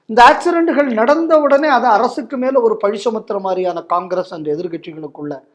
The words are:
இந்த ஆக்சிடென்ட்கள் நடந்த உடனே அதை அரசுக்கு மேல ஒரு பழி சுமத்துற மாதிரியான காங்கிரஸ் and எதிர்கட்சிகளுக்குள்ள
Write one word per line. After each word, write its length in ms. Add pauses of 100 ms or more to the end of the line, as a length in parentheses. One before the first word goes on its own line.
இந்த 200
ஆக்சிடென்ட்கள் 600 (100)
நடந்த 340 (120)
உடனே 220
அதை 220
அரசுக்கு 480
மேல 240
ஒரு 160
பழி 200
சுமத்துற 420
மாதிரியான 420
காங்கிரஸ் 520
and 140
எதிர்கட்சிகளுக்குள்ள 880 (220)